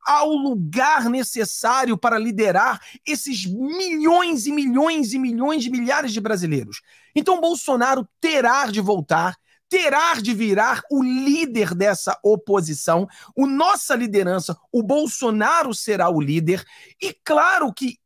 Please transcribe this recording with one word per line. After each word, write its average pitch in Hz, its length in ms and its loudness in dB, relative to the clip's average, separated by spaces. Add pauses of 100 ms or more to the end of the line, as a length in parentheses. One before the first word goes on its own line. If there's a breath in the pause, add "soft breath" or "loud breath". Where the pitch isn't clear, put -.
ao 294 240 2
lugar 254 760 0
necessário 240 880 -2
para 226 220 0
liderar 214 600 0 (260 loud breath)
esses 262 400 -6
milhões 320 1000 0
e 285 60 -4
milhões 285 600 0
e 262 60 -2
milhões 262 440 0
de 247 80 -4
milhares 254 420 -2
de 214 80 -4
brasileiros. 165 600 -4 (340 soft breath)
Então, 359 240 0
Bolsonaro 269 680 0 (140)
terá 277 460 2
de 214 140 -4
voltar, 180 560 0 (320)
terá 330 460 2
de 233 180 -4
virar 214 580 0
o 277 120 2
líder 254 720 0
dessa 190 480 0
oposição. 190 840 0 (300 loud breath)
O 269 100 2
nossa 294 480 0
liderança, 196 640 -2 (160)
o 240 100 0
Bolsonaro 254 920 0
será 185 340 0
o 165 120 0
líder. 160 440 0 (360 loud breath)
E 381 120 -6
claro 311 600 2
que 254 340 -8